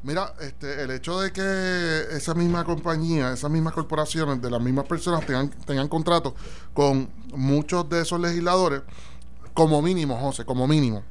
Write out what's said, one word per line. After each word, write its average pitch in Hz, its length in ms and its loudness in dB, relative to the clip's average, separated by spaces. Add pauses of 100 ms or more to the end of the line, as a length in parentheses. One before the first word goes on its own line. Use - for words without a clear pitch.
Mira, 170 360 -4
este, 143 420 -8
el 131 80 -4
hecho 165 300 -4
de 190 100 -2
que 185 680 0 (100)
esa 160 220 -4
misma 170 320 2
compañía, 160 680 0
esas 135 180 -4
mismas 160 220 2
corporaciones, 151 720 -2
de 123 100 -2
las 120 80 0
mismas 131 240 2
personas 165 420 -2
tengan, 139 240 0 (160)
tengan 139 220 0
contratos 160 460 2 (400)
con 135 340 4 (260)
muchos 147 560 2
de 170 120 2
esos 170 180 0
legisladores, 170 640 2 (720)
como 156 280 6
mínimo, 156 380 2
José, 131 240 -2
como 127 240 2
mínimo 127 440 4